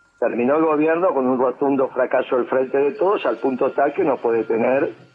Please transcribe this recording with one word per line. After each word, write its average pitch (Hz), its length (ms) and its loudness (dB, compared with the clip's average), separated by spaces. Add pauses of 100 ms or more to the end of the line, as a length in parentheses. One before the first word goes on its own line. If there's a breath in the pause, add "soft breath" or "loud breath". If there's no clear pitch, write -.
(200)
Terminó 123 380 0
el 160 60 2
gobierno 160 500 2
con 131 140 0
un 127 120 0
rotundo 135 500 0
fracaso 127 480 0
del 120 80 0
Frente 131 320 -2
de 139 140 2
Todos, 185 340 0
al 120 120 -2
punto 131 340 -2
tal 147 220 0
que 196 100 -2
no 135 140 0
puede 117 260 0
tener 120 500 0 (220)